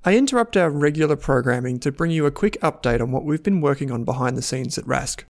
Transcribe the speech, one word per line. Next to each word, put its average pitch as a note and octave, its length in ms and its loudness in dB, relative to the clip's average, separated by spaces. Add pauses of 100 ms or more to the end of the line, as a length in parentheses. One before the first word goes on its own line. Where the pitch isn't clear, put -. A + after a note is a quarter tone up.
I F#3+ 120 4
interrupt B3 400 2
our E3+ 100 4
regular D3 480 2
programming B2+ 640 0
to C#3+ 100 -2
bring E3 200 -2
you D#3 160 0
a C#3+ 40 4
quick G3+ 300 -2
update B2 400 0
on A#2+ 100 -2
what C3+ 140 -2
we've D#3 180 -2
been F#3+ 200 2
working C#3 280 0
on A#2 140 -4
behind B2+ 320 -2
the B2 60 -6
scenes C3+ 340 -6
at - 80 -8
Rask. C3 400 -4 (120)